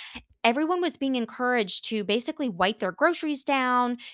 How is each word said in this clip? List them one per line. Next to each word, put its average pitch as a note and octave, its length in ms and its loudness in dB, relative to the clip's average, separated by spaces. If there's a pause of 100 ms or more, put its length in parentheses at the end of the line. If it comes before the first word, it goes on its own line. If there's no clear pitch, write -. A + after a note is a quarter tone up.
(440)
everyone D#4 380 2
was E4+ 160 0
being C4+ 180 -2
encouraged A#3+ 760 -2
to G#3+ 140 -2
basically A#3+ 460 0
wipe F#3+ 300 0
their F#3 120 0
groceries D4+ 520 0
down, B3 540 2 (160)